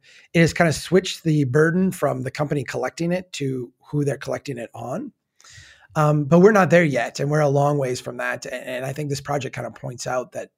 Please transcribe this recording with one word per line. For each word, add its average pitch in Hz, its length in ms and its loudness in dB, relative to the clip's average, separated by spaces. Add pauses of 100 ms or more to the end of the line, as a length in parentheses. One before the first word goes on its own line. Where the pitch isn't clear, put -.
(320)
it 170 80 4
has 160 120 6
kind 175 140 4
of 156 80 2
switched - 480 0
the 151 220 2
burden 165 480 2
from 131 300 -2
the 127 100 -6
company 147 320 -4
collecting 135 480 -4
it 185 220 -6
to 131 380 -6 (160)
who 147 160 -2
they're 135 140 -2
collecting 131 400 -8
it 117 160 -12
on. 120 380 -10 (840)
Um, 151 280 2
but 165 160 6
we're 196 100 10
not 190 200 4
there 170 120 6
yet, 127 380 -2
and 143 100 -2
we're 151 80 2
a 151 100 4
long 143 300 2
ways 127 220 -4
from 123 160 -12
that. 123 300 -6
And, 123 180 -10
and 127 200 -8
I 135 80 -6
think 147 180 -6
this 139 100 -4
project 143 340 -4
kind 123 100 -8
of 113 120 -10
points 131 320 -12
out 127 240 -6
that - 260 -12